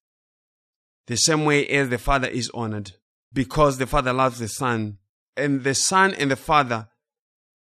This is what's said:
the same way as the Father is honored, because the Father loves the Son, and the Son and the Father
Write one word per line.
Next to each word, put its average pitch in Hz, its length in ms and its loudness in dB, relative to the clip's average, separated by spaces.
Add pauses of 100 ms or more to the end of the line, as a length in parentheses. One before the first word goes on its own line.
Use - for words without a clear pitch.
(1040)
the 120 120 -6
same 156 280 2
way 147 220 2
as 139 220 0
the 120 100 -2
Father 135 280 0
is 117 280 -6
honored, 107 380 -6 (380)
because 139 460 2
the 127 80 -2
Father 127 280 0
loves 127 260 0
the 113 80 -6
Son, 110 500 -4 (400)
and 139 260 0
the 135 120 0
Son 190 400 2
and 139 160 0
the 135 40 0
Father 123 540 0 (720)